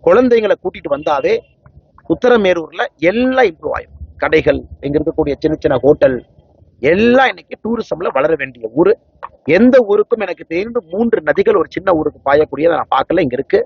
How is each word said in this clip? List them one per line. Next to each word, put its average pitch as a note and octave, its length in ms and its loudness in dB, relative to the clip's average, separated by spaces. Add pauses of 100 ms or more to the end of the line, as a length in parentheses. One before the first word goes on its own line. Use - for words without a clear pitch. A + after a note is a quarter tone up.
குழந்தைங்களை A3 520 2
கூட்டிட்டு F#3 340 -10
வந்தாவே D3 440 -2 (760)
உத்தரமேரூர்ல F#3 720 0 (200)
எல்லாம் B3 460 2
இம்ப்ரூவ் D3+ 280 -8
ஆயிரும். - 200 -14 (220)
கடைகள், D3 420 0 (200)
இங்க C#3+ 160 -4
இருக்கக்கூடிய D3+ 420 -2
சின்ன D#3 200 -2
சின்ன - 200 -2
ஹோட்டல் C#3 380 2 (680)
எல்லாம் A#3 500 2
இன்னைக்கு F3+ 280 -18
டூரிசம்ல A3 520 -6
வளர D3 220 0
வேண்டிய C3+ 380 -10
ஊரு. C#3+ 220 2 (540)
எந்த A#3 360 4
ஊருக்கும் G#3 420 0
எனக்கு E3+ 200 -10
தெரிந்து A3 400 -6
மூன்று G#3 360 -2
நதிகள் F#3 380 2
ஒரு - 100 -4
சின்ன F#3 240 -2
ஊருக்கு D3+ 280 -4
பாயக்கூடியதை D3+ 520 0
நான் B2+ 200 -4
பார்க்கல, D#3 300 0
இங்க B2 140 -4
இருக்கு. - 280 0